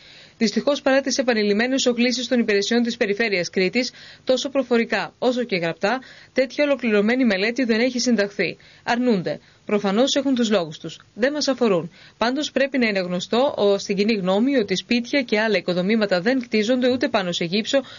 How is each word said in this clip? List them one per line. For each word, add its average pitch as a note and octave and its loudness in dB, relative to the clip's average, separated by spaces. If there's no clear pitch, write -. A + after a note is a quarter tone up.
Δυστυχώς, A#3 0
παρά C4+ 2
τις C4+ -2
επανειλημμένες A#3+ 0
οχλήσεις A#3+ 0
των B3 0
υπηρεσιών G#3+ 2
της A#3 -4
Περιφέρειας G3+ -2
Κρήτης, G3+ 0
τόσο B3+ 0
προφορικά A#3 -2
όσο A#3+ 0
και A#3 -4
γραπτά, F#3 -2
τέτοια C4+ 0
ολοκληρωμένη B3 2
μελέτη A3+ 0
δεν A3 2
έχει B3+ 0
συνταχθεί. G3+ 0
Αρνούνται. G#3 0
Προφανώς G#3 0
έχουν C4+ 0
τους A#3 0
λόγους E3+ -2
τους. - -14
Δεν B3 -2
μας D4+ -4
αφορούν. G#3 0
Πάντως, C4 -2
πρέπει C#4 0
να A#3 2
είναι G3+ 0
γνωστό, F3+ -2
ο, G3+ 4
στην G3 -4
κοινή G#3 2
γνώμη G#3 2
ότι G3+ 0
σπίτια A#3+ -2
και G#3 0
άλλα G#3+ 2
οικοδομήματα F3+ 0
δεν B3 0
κτίζονται B3 0
ούτε C4 0
πάνω F#3 -2
σε F3 -4
γύψο, G#3 0